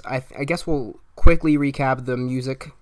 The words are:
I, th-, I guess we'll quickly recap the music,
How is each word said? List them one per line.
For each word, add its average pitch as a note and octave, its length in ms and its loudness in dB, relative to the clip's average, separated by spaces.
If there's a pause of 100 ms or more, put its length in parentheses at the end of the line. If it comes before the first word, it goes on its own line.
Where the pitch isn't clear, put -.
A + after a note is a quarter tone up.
I, C3 140 -8
th-, - 200 -16
I C#3 40 -8
guess D#3+ 240 -6
we'll C3+ 320 -6 (160)
quickly D#3+ 420 6
recap C3+ 480 -4
the B2+ 120 -4
music, B2+ 520 -8 (120)